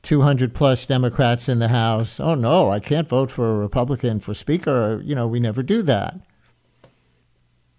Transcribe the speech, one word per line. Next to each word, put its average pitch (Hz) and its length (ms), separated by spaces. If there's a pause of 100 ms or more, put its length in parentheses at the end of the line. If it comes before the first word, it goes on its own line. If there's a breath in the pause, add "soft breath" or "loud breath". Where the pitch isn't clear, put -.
two 151 200
hundred 131 320
plus 131 320
Democrats 123 600
in 123 120
the 113 100
House? 113 500
"Oh, 160 160
no, 131 340
I 104 120
can't 135 260
vote 131 240
for 117 180
a 107 80
Republican 117 600
for 104 140
Speaker. 120 720
You 143 100
know, 117 120
we 117 120
never 120 240
do 220 200
that." 123 360 (1600)